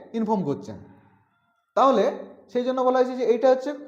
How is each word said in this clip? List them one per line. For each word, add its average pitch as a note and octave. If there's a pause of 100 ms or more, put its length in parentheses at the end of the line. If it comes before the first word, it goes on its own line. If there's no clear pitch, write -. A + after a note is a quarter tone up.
(120)
ইনফর্ম A3
করছেন। C#3 (1000)
তাহলে A#3+ (420)
সেই B3
জন্য B3+
বলা B3+
হয়েছে B3+
যে B3+
এইটা A#3+
হচ্ছে C4 (160)